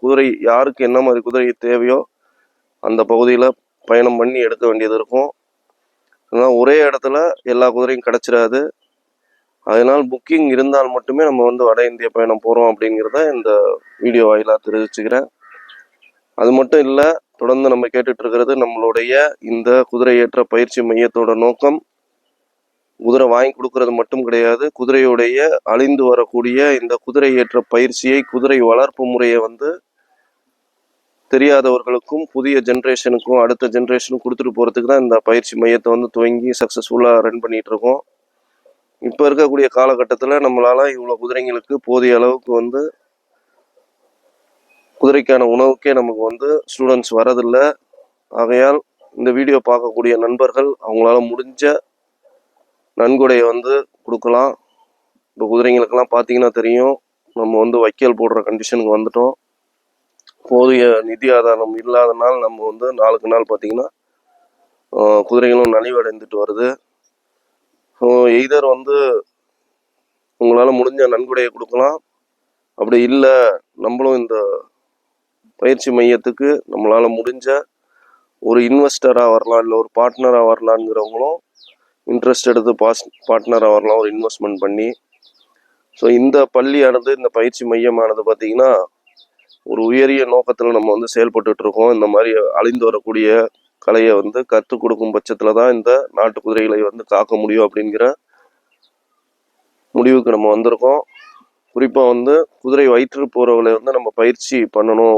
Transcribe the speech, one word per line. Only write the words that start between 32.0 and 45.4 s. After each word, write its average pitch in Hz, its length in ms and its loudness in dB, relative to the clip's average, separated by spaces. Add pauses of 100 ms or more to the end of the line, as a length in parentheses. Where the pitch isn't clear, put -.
புதிய 135 240 -2 (120)
ஜெனரேஷனுக்கும் 127 760 -2
அடுத்த 120 260 -2
ஜெனரேஷனுக்கும் 123 560 -4
கொடுத்துட்டு 123 320 -6
போறதுக்கு 117 360 -2
தான் 135 100 4
இந்த 117 220 2
பயிற்சி 113 360 0
மையத்தை 117 340 0
வந்து 120 160 -4
துவங்கி 117 400 -2
சக்சஸ்ஃபுல்லா 120 720 -2
ரன் 113 240 -4
பண்ணிட்டு 113 260 -8
இருக்கோம். 120 300 -2 (1040)
இப்ப 127 280 0
இருக்கக்கூடிய 139 440 2
காலகட்டத்துல 131 720 0
நம்மளால 123 320 2 (140)
இவ்வளவு 123 300 -8
குதிரைங்களுக்கு 123 520 -8 (100)
போதிய 123 300 2
அளவுக்கு 123 380 0
வந்து 120 280 -4 (2250)
குதிரைக்கான 135 420 4 (120)